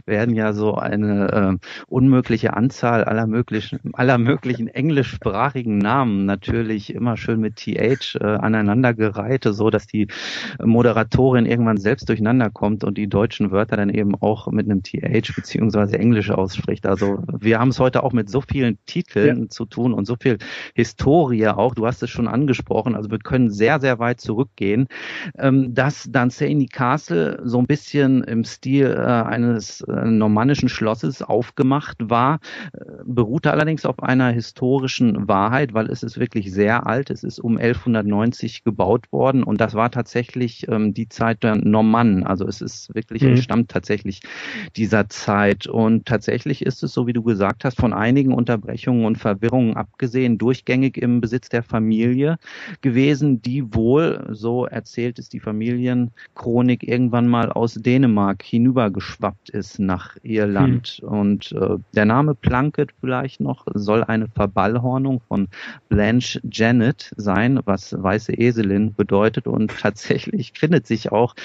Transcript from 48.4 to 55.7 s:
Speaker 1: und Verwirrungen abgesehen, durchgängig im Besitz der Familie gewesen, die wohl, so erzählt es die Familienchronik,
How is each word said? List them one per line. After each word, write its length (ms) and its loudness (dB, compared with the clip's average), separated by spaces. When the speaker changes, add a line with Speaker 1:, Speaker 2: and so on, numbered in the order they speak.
Speaker 1:
und 120 0
Verwirrungen 580 0
abgesehen, 640 -2
durchgängig 600 0
im 240 2
Besitz 280 -4
der 140 -2
Familie 720 0
gewesen, 600 2
die 320 -4
wohl, 580 2
so 340 -4
erzählt 540 -8
es 100 -18
die 100 -12
Familienchronik, 1400 -2